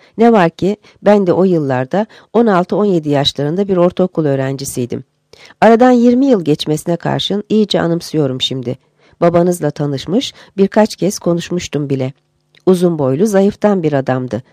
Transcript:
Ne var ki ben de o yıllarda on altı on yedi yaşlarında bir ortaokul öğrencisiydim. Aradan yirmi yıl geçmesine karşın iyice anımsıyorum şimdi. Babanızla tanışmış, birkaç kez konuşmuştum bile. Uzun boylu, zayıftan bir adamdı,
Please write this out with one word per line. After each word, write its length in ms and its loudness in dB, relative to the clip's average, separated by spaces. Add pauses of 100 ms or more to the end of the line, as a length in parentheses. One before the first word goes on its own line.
(180)
Ne 140 4
var 180 4
ki 280 -4 (240)
ben 260 2
de 60 4
o 100 2
yıllarda 640 0 (280)
on 140 2
altı 280 0
on 100 0
yedi 240 0
yaşlarında 580 -2
bir 100 0
ortaokul 480 0
öğrencisiydim. 800 -4 (580)
Aradan 300 6
yirmi 340 4
yıl 180 2
geçmesine 520 -2
karşın 540 -4
iyice 320 0
anımsıyorum 600 -2
şimdi. 360 -6 (440)
Babanızla 500 2
tanışmış, 600 -4 (240)
birkaç 380 0
kez 240 -4
konuşmuştum 680 -4
bile. 240 -4 (520)
Uzun 340 2
boylu, 260 0
zayıftan 580 0
bir 100 -2
adamdı, 600 -4